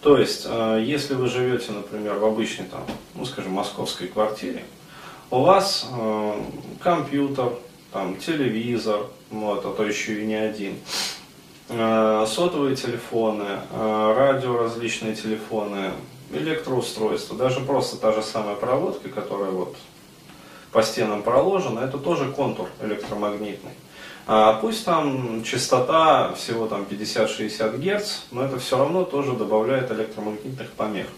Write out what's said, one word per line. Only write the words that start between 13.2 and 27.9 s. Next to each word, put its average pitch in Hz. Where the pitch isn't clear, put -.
э, 110
радио, 127
различные 113
телефоны, 104
электроустройства, 131
даже 131
просто 131
та 110
же 110
самая 104
проводка, 127
которая 98
вот 92
по 113
стенам 107
проложена, 139
это 135
тоже 139
контур 113
электромагнитный. 104
А 107
пусть 220
там 131
частота 127
всего 113
там 101
пятьдесят-шестьдесят 107
герц, 196